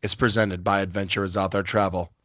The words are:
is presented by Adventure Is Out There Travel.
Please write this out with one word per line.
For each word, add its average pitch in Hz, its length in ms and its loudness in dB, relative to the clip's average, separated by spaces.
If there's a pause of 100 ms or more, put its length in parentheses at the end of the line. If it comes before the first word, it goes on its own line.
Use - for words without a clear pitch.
is 104 120 0
presented 101 500 2
by 98 160 2
Adventure 98 440 -2
Is 95 120 -4
Out 95 160 0
There 101 100 0
Travel. 92 500 0 (120)